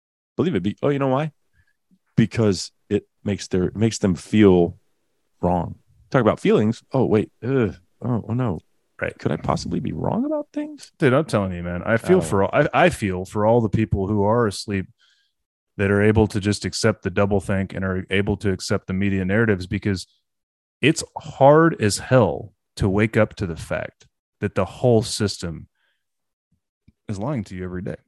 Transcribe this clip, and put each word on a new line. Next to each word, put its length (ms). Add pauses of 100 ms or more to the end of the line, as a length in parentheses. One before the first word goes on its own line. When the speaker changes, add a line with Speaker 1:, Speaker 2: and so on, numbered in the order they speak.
(380)
Speaker 1:
believe 180
it. 80
Be-, 180
oh, 80
you 100
know 100
why? 220 (840)
Because 560 (180)
it 180 (160)
makes 240
their, 280
makes 220
them 180
feel 640 (640)
wrong. 340 (360)
Talk 100
about 180
feelings. 440 (100)
Oh, 120
wait. 260 (120)
Ugh. 320 (260)
Oh, 280
oh, 40
no. 260 (420)
Speaker 2:
Right. 160
Speaker 1:
Could 140
I 60
possibly 420
be 140
wrong 320
about 280
things? 460
Speaker 2:
Dude, 140
I'm 120
telling 280
you, 100
man, 200
I 140
feel 220
Speaker 1:
Oh. 20
Speaker 2:
for 220
all, 100
I, 140 (180)
I 40
feel 360
for 200
all 140
the 100
people 380
who 160
are 240
asleep 400 (920)
that 140
are 120
able 240
to 120
just 240
accept 380
the 100
doublethink 640
and 80
are 260
able 280
to 140
accept 360
the 60
media 320
narratives, 420
because 380 (760)
it's 220 (140)
hard 640
as 180
hell 540 (220)
to 140
wake 260
up 200
to 120
the 80
fact 520 (320)
that 160
the 100
whole 380
system 640 (1400)
is 120
lying 260
to 100
you 80
every 200
day 140 (100)